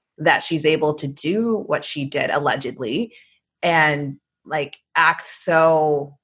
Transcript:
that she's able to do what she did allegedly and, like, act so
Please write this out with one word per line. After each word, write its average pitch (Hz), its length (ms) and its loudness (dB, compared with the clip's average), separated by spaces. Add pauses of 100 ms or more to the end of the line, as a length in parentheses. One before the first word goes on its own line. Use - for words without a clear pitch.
(180)
that 156 260 4
she's 156 220 -2
able 151 300 2
to 147 120 -8
do 202 580 -2
what - 180 -4
she 143 220 -6
did 135 240 -2
allegedly 135 840 -4 (500)
and, 151 540 2 (280)
like, 143 320 -6 (180)
act 165 300 2
so 156 1000 2